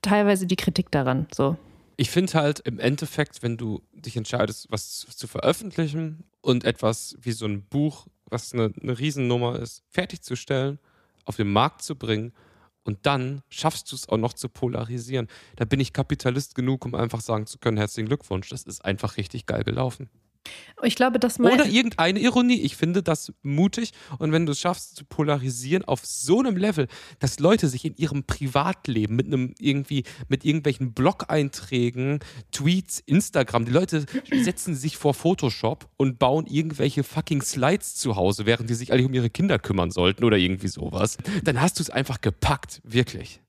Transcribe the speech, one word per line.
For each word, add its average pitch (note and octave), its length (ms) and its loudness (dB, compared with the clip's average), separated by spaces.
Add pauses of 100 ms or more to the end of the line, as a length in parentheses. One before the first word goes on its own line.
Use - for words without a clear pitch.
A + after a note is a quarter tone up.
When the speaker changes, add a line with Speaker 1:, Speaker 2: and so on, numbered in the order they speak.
Speaker 1:
teilweise G3+ 460 4
die F3+ 80 2
Kritik - 360 -2
daran, C3+ 420 0
so. C#3 240 2 (380)
Speaker 2:
Ich B2+ 140 0
find F3+ 240 0
halt D3+ 280 2
im A#2 180 -6
Endeffekt, C#3+ 640 -2
wenn A#2 120 -2
du A2 280 -6 (100)
dich - 240 -10
entscheidest, A2 540 -2
was - 340 -8 (100)
zu - 120 -12
veröffentlichen D#3+ 960 -2 (180)
und B2 220 2
etwas - 580 -2
wie A#2+ 120 -6
so A2 120 -8
ein G2+ 180 -4
Buch, D3 440 -2 (180)
was - 280 -8
eine, A2+ 280 0
eine B2+ 160 -4
Riesennummer B2 600 0
ist, - 300 -12
fertigzustellen, C#3 880 -4 (460)
auf - 100 -6
den G#2 160 0
Markt A#2 320 2
zu D#3 120 -8
bringen A2+ 380 -4 (500)
und G#2 220 -6
dann C#3 440 0
schaffst - 420 -4
du's - 180 -12
auch A2 80 2
noch A2+ 160 0
zu - 160 -10
polarisieren. A#2+ 760 -4 (280)
Da B2+ 100 -2
bin C3+ 140 2
ich C3+ 140 0
Kapitalist C3+ 640 -2
genug, B2+ 280 0
um A#2+ 120 -6
einfach A#2 260 -2
sagen G#2+ 240 -2
zu - 140 -18
können, A2 180 0
"Herzlichen G#2+ 300 -2
Glückwunsch, G2 420 -4
das - 140 -12
ist - 200 -14
einfach G2 340 -4
richtig G#2+ 280 -8
geil G#2+ 180 -2
gelaufen." B2 460 -4 (720)
Speaker 1:
Ich A#3+ 120 2
glaube, B3 240 2
das A#3+ 200 0
mein A#3+ 140 8
Speaker 2:
Ohne B3+ 160 6
irgendeine G3+ 500 2
Ironie. B3 420 4
Ich - 140 -2
finde F3 260 2
das D#3+ 300 -2 (100)
mutig. F#3 520 0 (240)
Und D#3 160 0
wenn E3 120 4
du D3 60 0
es C#3 80 -2
schaffst, - 380 -4
zu D3 80 -18
polarisieren C#3 800 0
auf - 200 -2
so F3 340 2
einem B3+ 180 2
Level, F3 300 2 (320)
dass - 200 0
Leute E3+ 300 6
sich B2+ 160 -6
in D#3 100 -4
ihrem C#3+ 300 -2
Privatleben C3 880 -2
mit A#2+ 120 0
einem B2+ 320 -2
irgendwie, C#3 440 -2 (240)
mit C3+ 160 0
irgendwelchen C#3+ 500 0
Blog-Einträgen, C3 1300 0 (320)
Tweets, F3 540 0
Instagram, C3+ 600 2
die A#2 60 -4
Leute D#3 340 2 (180)
<clears throat> C4 200 0
setzen F3+ 320 -2
sich C#3 220 -4
vor D3 160 2
Photoshop C#3+ 840 0
und C3 240 0
bauen C#3+ 280 4
irgendwelche D3 560 0
fucking D3+ 380 -2
Slides C#3 540 0
zu A2 220 -2
Hause, G2 280 2
während A2+ 240 2
die A#2+ 60 2
sich B2 160 -6
alle B2+ 140 6
um C3 80 -2
ihre A#2+ 160 2
Kinder E3+ 300 2
kümmern F2+ 320 0
sollten F#2 340 2
oder G#2+ 120 6
irgendwie F#2 300 2
sowas, - 500 -2 (260)
dann B2+ 180 2
hast F3 180 2
du's E3 100 -4
einfach C3+ 300 -2
gepackt, - 640 -2
wirklich. - 640 -2